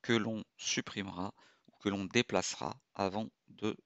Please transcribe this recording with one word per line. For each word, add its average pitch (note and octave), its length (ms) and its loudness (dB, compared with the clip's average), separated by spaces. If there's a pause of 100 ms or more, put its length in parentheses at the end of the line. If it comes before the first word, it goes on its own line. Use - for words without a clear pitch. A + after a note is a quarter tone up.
que - 120 2
l'on A2 320 2 (120)
supprimera G2 760 -4 (320)
ou - 120 -20
que - 100 0
l'on G2+ 160 0
déplacera - 760 0 (140)
avant G2 340 0 (200)
de - 380 -4